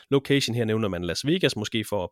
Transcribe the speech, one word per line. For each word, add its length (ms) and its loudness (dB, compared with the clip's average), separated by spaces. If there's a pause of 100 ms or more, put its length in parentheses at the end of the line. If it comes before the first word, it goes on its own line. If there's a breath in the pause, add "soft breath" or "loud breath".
(120)
location. 440 2
Her 100 2
nævner 220 2
man 180 -4
Las 200 -4
Vegas, 300 2
måske 340 -4
for 140 -2
at 80 -6